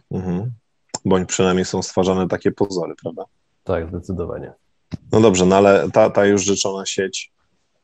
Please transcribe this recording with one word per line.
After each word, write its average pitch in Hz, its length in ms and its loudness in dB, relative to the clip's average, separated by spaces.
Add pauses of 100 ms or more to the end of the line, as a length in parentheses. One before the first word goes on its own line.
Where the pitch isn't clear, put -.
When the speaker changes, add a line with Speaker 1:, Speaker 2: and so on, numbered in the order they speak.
(120)
Speaker 1:
mhm. 92 400 -6 (540)
Bądź 92 220 0
przynajmniej 92 380 0
są 95 180 -4
stwarzane 92 440 0
takie 90 240 -2
pozory, 90 500 -4
prawda? 82 240 -12 (380)
Speaker 2:
Tak, 85 260 -4
zdecydowanie. 87 640 -10 (580)
Speaker 1:
No 110 100 4
dobrze, 92 240 6
no 95 100 4
ale 98 360 4
ta, 110 180 4
ta 101 160 2
już 101 180 2
rzeczona 98 420 -4
sieć, - 460 -6 (520)